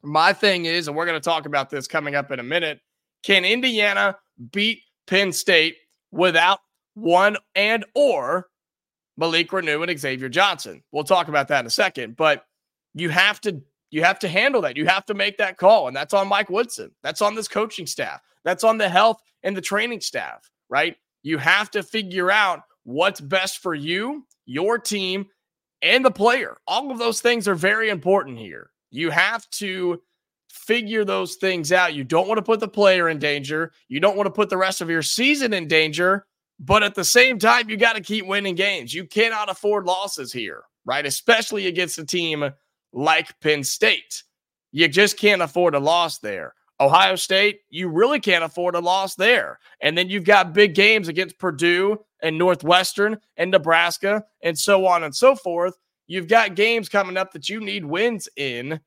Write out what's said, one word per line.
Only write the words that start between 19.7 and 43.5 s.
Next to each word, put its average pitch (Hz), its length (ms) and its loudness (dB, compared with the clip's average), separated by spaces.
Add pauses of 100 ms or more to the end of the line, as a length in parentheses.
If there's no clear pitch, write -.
staff, 73 500 -10 (200)
right? 160 260 -2 (260)
You 151 160 -4
have 180 340 2
to 202 120 -4
figure 185 480 -2
out 196 300 0 (220)
what's 170 360 -2
best 185 420 -4
for 170 140 -6
you, 196 500 -6 (200)
your 180 320 -4
team, 196 480 -6 (560)
and 247 240 4
the 240 60 4
player. 233 440 0 (120)
All 254 220 -4
of 247 80 -8
those 233 220 -2
things 233 300 0
are 190 60 2
very 214 340 0
important 175 480 0
here. 80 320 -16 (220)
You 160 180 -4
have 202 400 0
to 185 520 -4 (480)
figure 220 540 -2
those 190 320 -4
things 180 380 -2
out. 175 220 2
You 139 100 -8
don't 170 240 0
wanna 220 140 -2
put 220 180 0
the 220 80 -6
player 185 400 4
in 156 100 -4
danger. 147 540 -4 (160)
You 135 100 -6
don't 190 160 4
wanna 202 160 0
put 208 180 -2
the 196 60 -2
rest 190 240 -2
of 165 100 -8
your 165 120 0
season 262 500 0
in 175 160 -4
danger, 160 600 0 (340)
but 196 200 2
at 202 140 -2
the 190 80 -4
same 247 360 4
time, 226 300 2
you 220 60 -6
gotta 220 240 2
keep 202 260 -6
winning 196 300 -2
games. 170 380 -4
You 180 100 -8
cannot 214 480 -2
afford 208 320 -2
losses 180 480 -4
here, 98 320 -10 (220)
right? 143 200 -2
Especially 202 640 0
against 175 320 -4
a 156 60 -12
team 151 460 -4 (420)
like 160 480 0
Penn 151 200 0